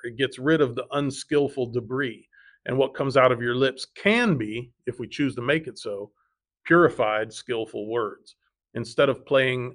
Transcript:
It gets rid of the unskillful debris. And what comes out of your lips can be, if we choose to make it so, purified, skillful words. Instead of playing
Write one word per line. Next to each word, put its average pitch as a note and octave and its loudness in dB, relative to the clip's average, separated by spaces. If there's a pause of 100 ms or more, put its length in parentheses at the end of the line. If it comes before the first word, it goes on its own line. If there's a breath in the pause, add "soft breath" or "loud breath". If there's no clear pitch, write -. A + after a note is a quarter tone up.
It A#2+ -10
gets B2+ -2
rid D3+ 2
of B2 0
the B2+ -8
unskillful C#3 -2
debris. A#2+ -6 (380 soft breath)
And A#2+ -2
what C3 2
comes C3+ 0
out C3 8
of A#2+ -2
your A#2+ 0
lips C3 0 (120)
can A3 2
be, A2+ -6 (160)
if A#2+ -8
we A#2 -10
choose C#3 -2
to B2 -6
make D3+ 0
it A2+ -14
so, G2+ -10 (520)
purified, A2+ 4
skillful A2+ -6
words. A2 -4 (380)
Instead A#2+ 0
of - -4
playing B2+ 0